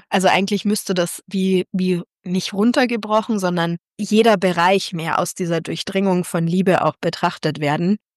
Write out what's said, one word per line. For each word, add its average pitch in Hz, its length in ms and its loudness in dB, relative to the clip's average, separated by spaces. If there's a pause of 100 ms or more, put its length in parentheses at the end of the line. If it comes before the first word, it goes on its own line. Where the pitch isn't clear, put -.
Also 185 180 2
eigentlich 190 380 0
müsste 208 280 -2
das 175 340 -2
wie, 190 440 0
wie 185 300 0 (220)
nicht 180 300 -4
runtergebrochen, 220 840 0
sondern 170 380 0 (220)
jeder 214 380 4
Bereich 180 560 2
mehr 160 260 -2
aus 175 140 -2
dieser 170 280 -2
Durchdringung 185 600 -2
von 170 240 -4
Liebe 180 360 2
auch 156 160 0
betrachtet 165 600 -4
werden. 160 380 0 (200)